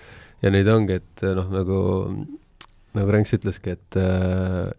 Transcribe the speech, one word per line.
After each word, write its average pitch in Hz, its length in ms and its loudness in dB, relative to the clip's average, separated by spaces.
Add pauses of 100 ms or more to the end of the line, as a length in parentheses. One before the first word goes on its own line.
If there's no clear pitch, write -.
(460)
ja 98 80 4
neid 98 180 4
ongi, 98 300 2
et - 240 -10 (120)
noh, 92 140 -4
nagu, 95 280 0 (1160)
nagu 101 160 2
Ränks 107 240 2
ütleski, 92 400 -6
et, - 220 -6
äh, 92 800 0